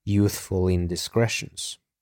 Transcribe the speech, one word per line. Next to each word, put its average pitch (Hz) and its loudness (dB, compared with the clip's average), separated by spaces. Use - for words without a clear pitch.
youthful 101 2
indiscretions. - -2